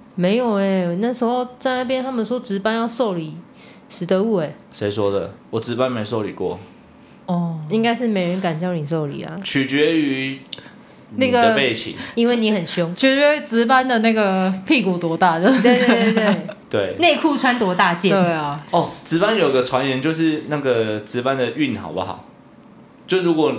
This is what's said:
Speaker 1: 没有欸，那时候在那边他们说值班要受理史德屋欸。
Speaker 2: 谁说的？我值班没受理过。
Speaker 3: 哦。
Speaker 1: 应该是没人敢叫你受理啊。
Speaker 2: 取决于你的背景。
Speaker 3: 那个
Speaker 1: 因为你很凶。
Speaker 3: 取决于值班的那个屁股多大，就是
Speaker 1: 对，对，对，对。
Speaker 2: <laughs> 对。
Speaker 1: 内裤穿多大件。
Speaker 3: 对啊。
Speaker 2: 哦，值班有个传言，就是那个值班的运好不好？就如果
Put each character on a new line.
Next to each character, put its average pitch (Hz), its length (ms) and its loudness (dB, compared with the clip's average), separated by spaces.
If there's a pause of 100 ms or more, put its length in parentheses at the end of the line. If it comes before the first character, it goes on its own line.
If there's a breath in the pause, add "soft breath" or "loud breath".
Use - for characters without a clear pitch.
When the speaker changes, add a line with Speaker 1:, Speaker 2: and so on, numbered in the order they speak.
(140)
Speaker 1:
没 180 220 0
有 240 180 0
欸， 190 460 0
那 240 120 -2
时 240 120 -4
候 247 220 -2 (120)
在 254 180 -2
那 254 80 -4
边 254 180 -2
他 262 100 -6
们 226 140 -2
说 247 140 -4
值 196 180 -6
班 220 160 -2
要 226 120 -2
受 233 280 -2
理 156 220 -8 (520 loud breath)
史 - 160 -8
德 185 180 2
屋 220 140 0
欸。 151 180 -4 (160)
Speaker 2:
谁 104 200 -4
说 101 200 0
的？ 98 220 -2 (160)
我 113 100 -4
值 113 180 -4
班 127 140 0
没 113 140 -4
受 110 180 -4
理 98 100 -6
过。 90 260 -6 (640 loud breath)
Speaker 3:
哦。 170 340 -4 (120)
Speaker 1:
应 220 100 0
该 233 140 0
是 247 120 -4
没 190 220 0
人 185 120 -2
敢 170 180 -2
叫 180 160 -4
你 156 100 -4
受 151 220 -2
理 143 160 -8
啊。 165 200 -12
Speaker 2:
取 139 240 -2
决 147 320 2
于 135 400 -2 (760 loud breath)
你 254 140 2
的 233 240 4
背 135 180 2
景。 - 200 -8
Speaker 3:
那 - 40 -14
个 - 200 -12
Speaker 1:
因 233 120 4
为 240 80 2
你 220 160 2
很 180 140 -2
凶。 170 280 -4
Speaker 3:
取 269 200 4
决 294 240 4
于 - 20 -8
值 233 240 0
班 262 240 4
的 240 120 2
那 226 120 4
个 190 400 2 (140)
屁 277 160 4
股 180 160 0
多 165 180 -2
大， 165 240 4
就 190 100 6
是 262 120 4
Speaker 1:
对， 247 160 6
对， 247 80 2
对， 214 260 4
对。 214 340 0 (220)
Speaker 2:
<laughs> - 0 -
对。 101 300 -2
Speaker 1:
内 320 180 4
裤 294 180 0
穿 247 240 0
多 190 160 0
大 180 200 2
件。 185 180 2
Speaker 3:
对 185 180 4
啊。 151 320 -4 (100)
Speaker 2:
哦， 170 180 2 (120)
值 156 160 0
班 208 200 2
有 156 120 2
个 127 120 4
传 131 260 0
言， 131 140 -2
就 156 100 0
是 160 360 0
那 147 100 -2
个 113 420 0
值 120 220 -6
班 135 120 0
的 123 180 -2
运 120 280 -4
好 85 120 -10
不 87 100 -4
好？ - 240 -10 (800)
就 185 160 0
如 170 120 2
果 147 240 2